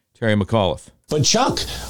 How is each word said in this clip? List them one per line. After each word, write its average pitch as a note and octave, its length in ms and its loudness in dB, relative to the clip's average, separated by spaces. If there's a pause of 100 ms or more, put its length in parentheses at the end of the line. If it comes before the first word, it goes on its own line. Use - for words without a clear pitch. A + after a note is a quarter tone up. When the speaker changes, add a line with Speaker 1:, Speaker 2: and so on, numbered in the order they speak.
(140)
Speaker 1:
Terry G#2+ 220 0
McAuliffe. F#2+ 540 0 (180)
Speaker 2:
But D3 160 0
Chuck, C4 340 2 (320)